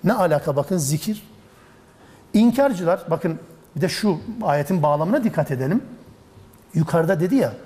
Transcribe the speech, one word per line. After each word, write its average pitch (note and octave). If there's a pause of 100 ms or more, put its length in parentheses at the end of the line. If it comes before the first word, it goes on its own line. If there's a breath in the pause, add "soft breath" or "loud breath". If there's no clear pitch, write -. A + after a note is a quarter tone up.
Ne F#3+
alaka D#3
bakın F3
zikir? D#3 (1040 loud breath)
İnkarcılar, G#3+ (100)
bakın D#3+ (380)
bir C#3+
de F3
şu G3 (240)
ayetin D3
bağlamına D#3+
dikkat D3+
edelim. C#3 (920)
Yukarıda D#3+
dedi F#3
ya E3+ (140)